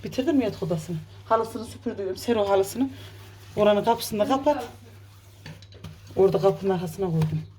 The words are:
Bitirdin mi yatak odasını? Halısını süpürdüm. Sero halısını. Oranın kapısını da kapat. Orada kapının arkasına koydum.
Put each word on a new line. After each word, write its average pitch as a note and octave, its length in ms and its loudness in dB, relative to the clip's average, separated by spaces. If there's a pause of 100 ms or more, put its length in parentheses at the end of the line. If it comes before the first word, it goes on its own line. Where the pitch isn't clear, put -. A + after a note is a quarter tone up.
Bitirdin C4 320 0
mi B3 80 4
yatak - 180 -4
odasını? E3 340 -2 (280)
Halısını A3+ 400 0
süpürdüm. G3 520 -8
Sero G#3+ 320 0
halısını. G3+ 420 2 (640)
Oranın G#3 280 4
kapısını A3+ 340 0
da G3+ 100 2
kapat. C#4 360 2 (1500)
Orada F#3+ 220 4
kapının F#3+ 360 2
arkasına F3+ 320 -4
koydum. D#3 360 0 (160)